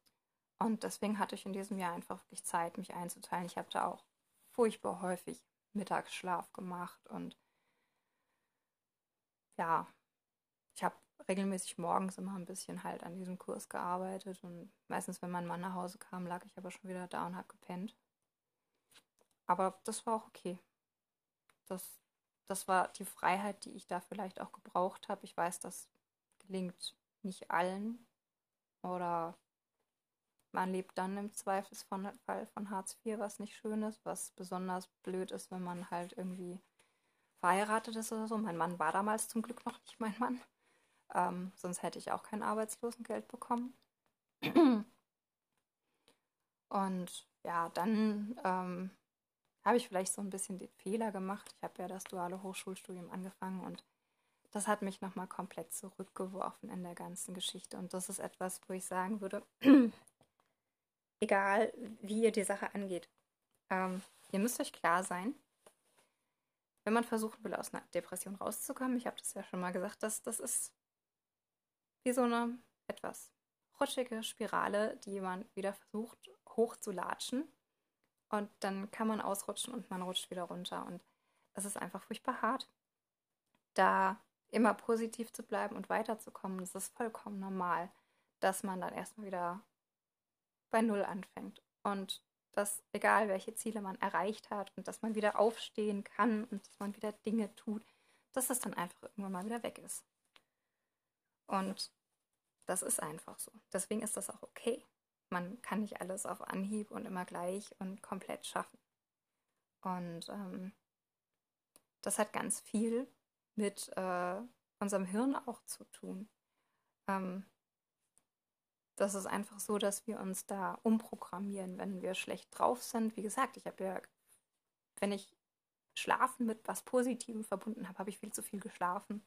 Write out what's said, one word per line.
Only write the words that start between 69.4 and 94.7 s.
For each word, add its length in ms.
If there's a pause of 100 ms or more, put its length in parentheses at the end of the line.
schon 160
mal 120
gesagt, 300
dass 220
das 160
ist 340 (1300)
wie 100
so 100
eine 340 (300)
etwas 440 (480)
rutschige 440
Spirale, 840
die 140
man 340
wieder 200
versucht 580 (160)
hochzulatschen. 1000 (800)
Und 200 (100)
dann 320
kann 160
man 140
ausrutschen 520
und 160
man 120
rutscht 280
wieder 140
runter. 420
Und 180 (500)
es 120
ist 120
einfach 260
furchtbar 380
hart, 280 (1040)
da 480 (300)
immer 220
positiv 600
zu 100
bleiben 320
und 140
weiterzukommen. 680
Es 160
ist 200
vollkommen 440
normal, 520 (480)
dass 240
man 180
dann 120
erstmal 340
wieder 360 (1080)
bei 120
Null 220
anfängt. 600 (200)
Und 400 (280)
dass, 320 (100)
egal 360
welche 260
Ziele 260
man 180
erreicht 500
hat 260